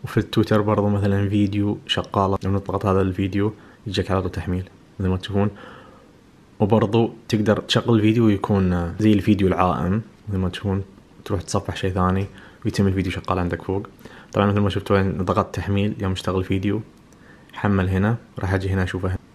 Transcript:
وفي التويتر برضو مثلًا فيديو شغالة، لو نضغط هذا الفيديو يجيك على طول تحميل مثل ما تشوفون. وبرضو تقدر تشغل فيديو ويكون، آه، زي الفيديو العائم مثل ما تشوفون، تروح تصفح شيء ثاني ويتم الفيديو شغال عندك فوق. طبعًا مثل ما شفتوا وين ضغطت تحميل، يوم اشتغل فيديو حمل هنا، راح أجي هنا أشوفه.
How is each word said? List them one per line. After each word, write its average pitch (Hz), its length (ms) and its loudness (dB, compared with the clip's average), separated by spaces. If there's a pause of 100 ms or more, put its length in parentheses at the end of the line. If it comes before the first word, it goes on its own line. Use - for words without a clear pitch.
وفي - 120 -4
التويتر 107 440 2
برضو 104 280 2
مثلًا 101 400 2
فيديو 104 580 0
شغالة، 98 580 0
لو 95 60 0
نضغط 98 360 0
هذا 95 140 4
الفيديو 98 540 0 (320)
يجيك 98 240 -4
على 92 120 2
طول 92 80 -4
تحميل 90 380 -6 (320)
مثل 95 80 0
ما 92 80 2
تشوفون. 98 340 -2 (1080)
وبرضو 110 540 2 (140)
تقدر 107 320 2
تشغل 113 400 2
فيديو 110 260 4
ويكون، 98 460 2
آه، 87 280 -2
زي 107 120 6
الفيديو 98 360 2
العائم 90 540 0 (260)
مثل 98 100 -4
ما 92 100 0
تشوفون، 98 360 -4 (400)
تروح 92 180 -4
تصفح - 340 -4
شيء 95 160 -4
ثاني 92 340 0 (380)
ويتم 104 220 0
الفيديو 95 260 0
شغال 90 260 -4
عندك 87 240 -2
فوق. 98 240 -4 (460)
طبعًا 101 140 2
مثل 101 140 2
ما 101 100 2
شفتوا 101 260 0
وين 95 280 0
ضغطت 98 300 0
تحميل، 98 440 -2
يوم 95 140 -2
اشتغل 92 320 -2
فيديو 98 360 -2 (720)
حمل 98 360 0
هنا، 98 280 0 (220)
راح 95 160 -2
أجي 95 160 -2
هنا 95 120 0
أشوفه. 92 340 -4 (180)